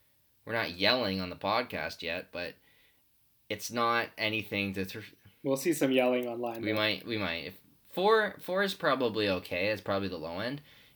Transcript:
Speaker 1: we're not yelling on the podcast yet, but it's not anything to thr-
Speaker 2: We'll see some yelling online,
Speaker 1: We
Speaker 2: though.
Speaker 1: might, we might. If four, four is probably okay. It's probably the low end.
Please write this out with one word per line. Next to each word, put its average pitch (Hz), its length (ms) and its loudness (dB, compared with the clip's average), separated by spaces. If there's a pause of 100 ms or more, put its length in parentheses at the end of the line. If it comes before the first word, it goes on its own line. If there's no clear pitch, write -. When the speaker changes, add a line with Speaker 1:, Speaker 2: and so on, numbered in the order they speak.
(460)
Speaker 1:
we're 110 80 -6
not 87 240 -2
yelling 98 440 4
on 90 80 -4
the 82 80 -10
podcast 98 640 -2
yet, 82 320 -6
but 85 200 -8 (960)
it's 104 220 -6
not 117 360 2 (100)
anything 104 560 0
to 95 120 0
thr- 110 140 -10 (440)
Speaker 2:
We'll 135 140 2
see 165 160 2
some 143 180 2
yelling 123 360 4
online, 117 340 -6
Speaker 1:
We 107 100 0
Speaker 2:
though. 107 60 2
Speaker 1:
might, 107 300 0
we 113 100 -2
might. 85 280 -2
If 95 80 -10 (380)
four, 208 500 2
four 190 220 0
is 196 100 0
probably 120 560 2
okay. 92 380 0
It's 107 140 0
probably 98 280 -2
the 90 80 -6
low 85 220 -6
end. 135 220 -6 (340)